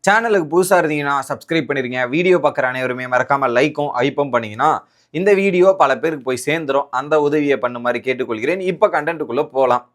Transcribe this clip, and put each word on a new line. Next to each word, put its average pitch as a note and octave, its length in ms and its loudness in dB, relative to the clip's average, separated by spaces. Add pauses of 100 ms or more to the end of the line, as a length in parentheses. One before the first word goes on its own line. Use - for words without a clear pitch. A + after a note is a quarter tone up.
சேனலுக்கு G#3 460 2
புதுசா F3+ 300 4
இருந்தீங்கன்னா D3 360 0 (120)
சப்ஸ்கிரைப் D3 400 -4
பண்ணிருங்க. B2+ 400 -2
வீடியோ F3 300 2
பார்க்குற C#3+ 240 -4
அனைவருமே B2+ 440 -4
மறக்காம B2+ 420 0
லைக்கும் D3 460 0
ஹைப்பும் C#3 360 -2
பண்ணீங்கன்னா A#2 400 0 (440)
இந்த F#3+ 200 2
வீடியோ F#3+ 440 4
பல C3+ 200 4
பேருக்கு D3 260 -4
போய் B2 220 -4
சேர்ந்துரும். C#3+ 440 -2
அந்த D3 300 0
உதவியை D3 360 2
பண்ணுமாறு A#2+ 440 -4
கேட்டுக்கொள்கிறேன். B2+ 600 -2
இப்ப F#3 280 0
கண்டென்ட்டுக்குள்ள D3+ 640 -2
போலாம். B2 340 2 (100)